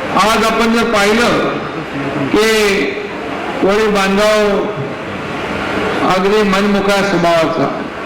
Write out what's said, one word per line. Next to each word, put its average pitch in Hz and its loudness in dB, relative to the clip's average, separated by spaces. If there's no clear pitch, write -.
आज 214 4
आपण 226 2
जर 233 2
पाहिलं 214 2
की 214 2
कोळी 208 2
बांधव 202 2
अगदी 196 2
मनमोकळ्या 202 2
स्वभावाचा, 170 2